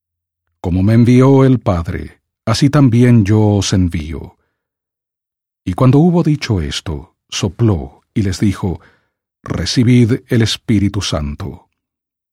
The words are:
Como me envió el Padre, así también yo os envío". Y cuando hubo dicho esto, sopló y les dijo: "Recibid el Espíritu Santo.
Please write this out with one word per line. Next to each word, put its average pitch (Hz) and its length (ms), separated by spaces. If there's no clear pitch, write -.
Como 92 220
me 113 120
envió 127 500
el 131 160
Padre, 85 560
así 127 240
también 120 560
yo 107 160
os 104 320
envío". 82 640
Y 95 100
cuando 135 260
hubo 170 240
dicho 127 360
esto, 71 560
sopló 95 720
y 113 100
les 95 180
dijo: 95 400
"Recibid 120 840
el 117 160
Espíritu 101 580
Santo. 71 680